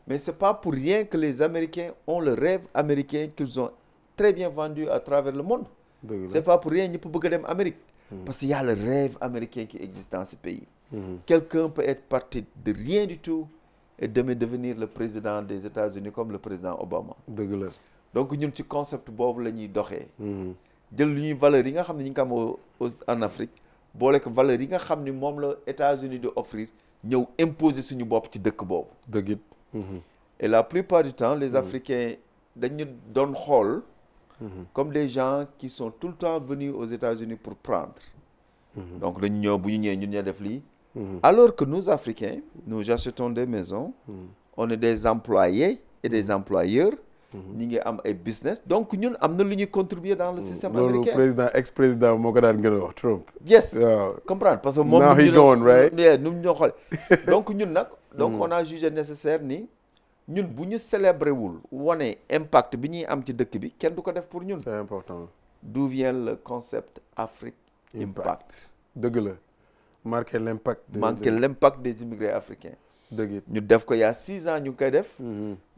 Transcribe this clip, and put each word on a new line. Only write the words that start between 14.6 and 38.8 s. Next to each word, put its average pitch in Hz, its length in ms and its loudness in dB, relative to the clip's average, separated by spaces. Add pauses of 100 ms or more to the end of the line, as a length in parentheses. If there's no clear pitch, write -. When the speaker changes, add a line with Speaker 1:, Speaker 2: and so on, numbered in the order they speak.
Speaker 1:
le 110 100 -6
président 107 540 -6
des 101 240 -10
États-Unis 104 460 -6
comme 113 200 -8
le 101 80 -10
président 92 400 -10
Obama. 87 360 -8 (120)
Speaker 2:
Dëgg 104 260 -8
la. 98 140 -6 (460)
Speaker 1:
Donc, 135 240 -2
ñun, 143 160 -4
ci 139 100 -10
concept 143 460 -8
boobu 120 340 -4
la 117 80 -6
ñuy 110 160 -12
doxee. 98 400 -6 (120)
Speaker 2:
Mhm. 98 340 -8 (420)
Speaker 1:
Jël 147 180 0
lu 143 80 -4
ñuy 151 120 -4
valeur 139 320 4
yi 135 80 -4
nga 175 100 -2
xam 170 140 -10
ne 139 60 -8
ñu 135 60 -8
ngi 139 60 -12
ko 143 60 0
am 127 100 -4
au, 117 280 -4 (200)
au, 123 80 -2 (200)
en 117 140 -2
Afrique, 110 300 -6 (420)
boole 143 260 4
ko 131 120 -6
valeur 123 280 2
yi 135 80 -6
nga 180 120 -4
xam 151 240 -4
ne 135 80 -8
moom 143 280 -6
la 143 140 -4 (140)
États-Unis 135 520 -2
di 120 160 -6
offrir, 110 320 -8 (380)
ñëw 123 220 0 (120)
imposer 156 440 0
suñu 127 220 -10
bopp 113 260 -2
ci 117 80 -12
dëkk 104 260 -4
boobu. 90 220 -4 (200)
Speaker 2:
Dëgg 104 220 -4
it. 104 120 -6 (320)
Mhm. 98 260 -10 (400)
Speaker 1:
Et 110 80 -2
la 113 160 4
plupart 175 400 2
du 135 100 -8
temps, 127 220 -2
les 139 140 -4
Speaker 2:
Mhm. 123 80 -2
Speaker 1:
Africains 123 560 -4 (420)
dañu 139 320 -6 (260)
doon 139 200 0
xool 139 500 2 (580)
Speaker 2:
Mhm. 92 320 -14
Speaker 1:
comme 143 180 -4
des 147 160 -2
gens 131 380 -2 (140)
qui 131 100 -14
sont 117 220 -10
tout - 160 -12
le 180 80 -12
temps 165 240 -4
venus 139 360 -8
aux 117 100 -6
États-Unis 113 500 -6
pour 107 200 -16
prendre. - 380 -6 (840)
Speaker 2:
Mhm. 90 240 -14